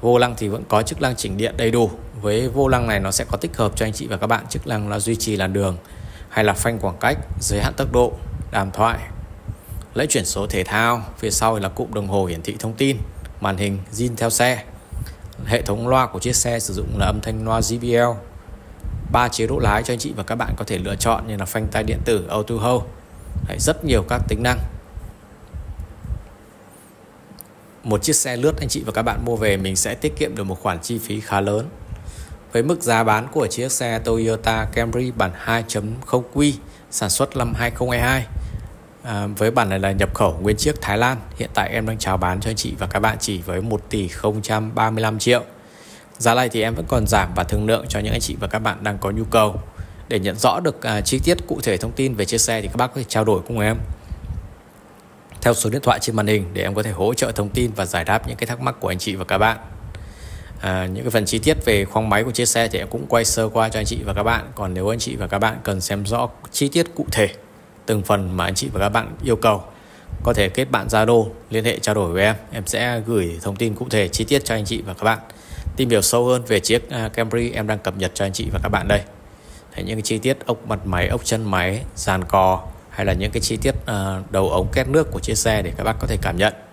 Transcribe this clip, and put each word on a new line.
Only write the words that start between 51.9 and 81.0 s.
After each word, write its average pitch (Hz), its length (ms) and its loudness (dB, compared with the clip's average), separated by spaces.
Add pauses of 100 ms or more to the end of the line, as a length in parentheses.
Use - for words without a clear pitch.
tin 131 240 0
về 101 100 0
chiếc 117 120 -2
xe 113 240 0
thì 123 60 -4
các 120 100 -4
bác 123 100 2
có - 80 -8
thể 131 80 -4
trao 110 200 0
đổi 101 240 4
cùng 117 120 -4
em 107 180 2 (1600)
theo 117 120 4
số 110 160 0
điện 139 140 -2
thoại 123 160 4
trên 113 160 -2
màn 104 120 2
hình 104 260 2
để 98 80 -2
em 98 140 -2
có 107 80 0
thể 110 80 -2
hỗ 95 220 2
trợ 120 180 0
thông 104 180 -2
tin 123 260 0
và 98 100 0
giải 87 180 -2
đáp 107 240 0
những 117 100 -6
cái 117 100 -2
thắc 123 140 -6
mắc 120 180 -2
của 95 80 -2
anh 92 100 0
chị 95 180 -4
và 92 100 -4
các 95 120 0
bạn. 110 200 4 (1040)
À, 92 340 -2
những 107 100 -6
cái 123 80 -2
phần 107 140 2
chi 110 140 0
tiết 156 260 2
về 101 200 4
khoang 110 240 0
máy 104 140 4
của 127 80 -2
chiếc 120 140 0
xe 117 220 2
thì 107 120 -2
em 101 80 -6
cũng 117 220 -6
quay 117 160 4
sơ 110 240 2
qua 113 200 2
cho 110 100 -2
anh 104 60 0
chị 113 180 -2
và 101 100 -4
các 101 100 0
bạn. 113 320 0
Còn 92 180 -4
nếu 95 200 0
anh 117 60 -2
chị 65 160 -4
và 92 120 -4
các 101 120 0
bạn 110 240 2
cần 95 180 -2
xem 101 240 -2
rõ 117 240 0 (220)
chi 139 220 0
tiết 170 220 0
cụ - 160 -4
thể 104 180 4 (560)
từng 107 160 2
phần 92 360 2
mà 87 80 2
anh 95 100 0
chị 135 180 -2
và 98 60 -2
các 101 100 4
bạn 110 340 0
yêu 117 120 4
cầu, 104 280 4 (600)
có 120 100 4
thể 101 160 4
kết 131 220 0
bạn 107 160 0
Zalo, 110 420 6 (200)
liên 110 160 0
hệ 117 140 0
trao 104 160 0
đổi 92 160 2
với 92 120 4
em. 110 120 4 (160)
Em 107 160 -6
sẽ 120 380 0
gửi 90 360 0
thông 98 140 -4
tin 110 200 0
cụ 120 140 -6
thể 104 180 2
chi - 160 -2
tiết 139 220 2
cho 117 100 0
anh 107 100 -2
chị 113 160 -4
và 98 120 -8
các 98 100 -8
bạn 110 160 4 (580)
tìm 127 120 2
hiểu 107 120 6
sâu 120 240 4
hơn 123 220 4
về 104 120 4
chiếc, 117 300 0
à, 113 200 -4
Camry 117 420 0
em 110 160 -4
đang 107 120 0
cập 98 180 -4
nhật 92 160 -2
cho 101 120 0
anh 95 80 -2
chị - 180 -4
và 98 120 0
các 101 60 0
bạn 95 180 0
đây. 101 140 4 (760)
Đấy, 92 100 -6
những 104 100 -4
cái 110 60 -4
chi 110 160 0
tiết 131 280 2
ốc 117 220 -2
mặt 107 180 -2
máy, 90 220 2